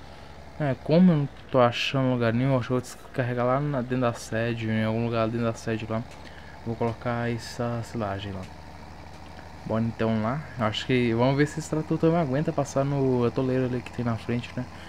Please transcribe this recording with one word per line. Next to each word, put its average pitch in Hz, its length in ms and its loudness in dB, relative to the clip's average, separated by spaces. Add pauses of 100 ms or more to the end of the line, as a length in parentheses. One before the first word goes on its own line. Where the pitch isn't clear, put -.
(600)
É, 139 240 0
como 180 260 8
eu 165 60 6
não 143 120 2 (220)
tô 131 100 6
achando 127 520 4
lugar 117 200 2
nenhum, 127 200 4
eu 131 60 4
acho 117 100 -2
que - 40 0
eu 127 40 2
vou 127 40 2
descarregar 123 640 -4
lá 127 160 4
na, 147 220 0
dentro 127 200 0
da 120 100 4
sede, 113 580 -2
em 110 140 2
algum 113 200 2
lugar 113 220 2
dentro 117 180 0
da 113 80 2
sede 113 380 -4
lá. 113 140 -2 (600)
Vou 117 120 -4
colocar 117 520 -2
essa 117 540 -4
silagem 101 500 -4
lá. 95 80 -8 (1300)
Bora 110 160 0
então 113 400 0
lá. 123 180 -2 (200)
Acho 107 260 0
que, 123 260 4
vamos 123 240 4
ver 147 100 4
se - 120 -6
esse 156 100 -8
trator 156 300 0
também 165 200 4
aguenta 156 340 0
passar 139 320 0
no 135 420 2
atoleiro 127 380 2
ali 123 180 -2
que - 80 -12
tem - 140 -4
na 117 120 0
frente, 117 400 -2
né? 127 80 -4 (240)